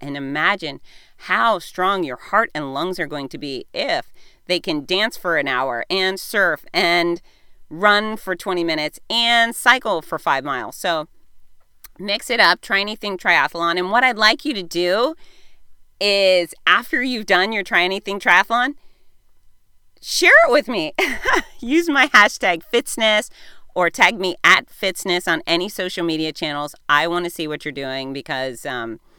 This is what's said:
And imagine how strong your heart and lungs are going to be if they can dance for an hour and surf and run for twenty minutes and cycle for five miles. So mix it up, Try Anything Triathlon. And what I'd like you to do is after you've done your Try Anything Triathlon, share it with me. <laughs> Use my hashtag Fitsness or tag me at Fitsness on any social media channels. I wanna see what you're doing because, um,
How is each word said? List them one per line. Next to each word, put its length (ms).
And 160
imagine 640
how 420
strong 440
your 140
heart 380
and 180
lungs 260
are 60
going 240
to 80
be 340
if 400
they 120
can 240
dance 320
for 220
an 100
hour 440
and 280
surf 540
and 480
run 480
for 180
twenty 280
minutes 360
and 440
cycle 460
for 160
five 260
miles. 320
So 320
mix 320
it 80
up, 220
Try 180
Anything 400
Triathlon. 580
And 140
what 120
I'd 140
like 260
you 120
to 80
do 500
is 540
after 380
you've 240
done 240
your 120
Try 200
Anything 360
Triathlon, 540
share 300
it 60
with 160
me. 260
<laughs> 340
Use 280
my 200
hashtag 540
Fitsness 560
or 160
tag 300
me 240
at 240
Fitsness 640
on 160
any 220
social 340
media 300
channels. 420
I 180
wanna 220
see 180
what 160
you're 80
doing 400
because, 540
um, 340